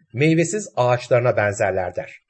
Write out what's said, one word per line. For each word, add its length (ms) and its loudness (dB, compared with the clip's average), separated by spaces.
meyvesiz 640 0
ağaçlarına 640 2
benzerler." 580 0
der. 160 -10